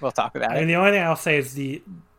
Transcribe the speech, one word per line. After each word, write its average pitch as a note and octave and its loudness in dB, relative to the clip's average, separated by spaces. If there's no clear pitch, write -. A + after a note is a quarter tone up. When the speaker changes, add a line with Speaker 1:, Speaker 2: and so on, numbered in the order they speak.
Speaker 1:
we'll C3 -2
talk - -2
about A#2 -2
Speaker 2:
I - -2
mean, D#3+ 2
Speaker 1:
it. - 2
Speaker 2:
the E3 2
only G3 4
thing G3 2
I'll E3 2
say D#3 0
is B2+ -4
the, C#3 -6